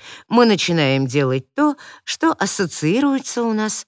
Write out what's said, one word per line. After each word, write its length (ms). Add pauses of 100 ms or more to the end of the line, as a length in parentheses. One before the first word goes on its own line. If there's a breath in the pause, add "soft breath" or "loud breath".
(260 loud breath)
мы 180
начинаем 600
делать 480
то, 220 (260 loud breath)
что 300
ассоциируется 1120
у 80
нас 340